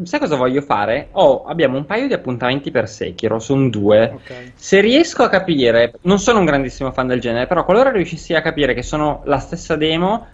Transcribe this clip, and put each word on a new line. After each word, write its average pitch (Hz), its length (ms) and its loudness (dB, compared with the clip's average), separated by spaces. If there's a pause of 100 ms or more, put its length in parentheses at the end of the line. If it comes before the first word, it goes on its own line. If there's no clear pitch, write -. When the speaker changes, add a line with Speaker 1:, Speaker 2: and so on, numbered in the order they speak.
Speaker 1:
sai 294 160 -4
cosa 196 160 0
voglio 127 260 0
fare? 113 500 -2
Ho, 147 320 4
abbiamo 139 340 0
un 147 80 -6
paio 240 220 -4
di 247 60 -2
appuntamenti 127 580 -4
per 110 180 -2
Sekiro, 107 480 -6
son 135 320 0
due. 107 460 4
Speaker 2:
Ok. 123 400 -18
Speaker 1:
Se - 260 2
riesco 269 400 2
a 226 80 4
capire, 131 640 2 (100)
non 196 140 4
sono 214 220 2
un 180 60 4
grandissimo 135 460 -2
fan 131 140 -2
del 127 140 0
genere, 117 260 -2
però 170 180 0
qualora 247 280 4
riuscissi 170 420 -4
a 160 80 2
capire 147 320 0
che 117 80 -4
sono 151 440 -4
la 139 120 0
stessa 165 380 -6
demo, 165 580 -2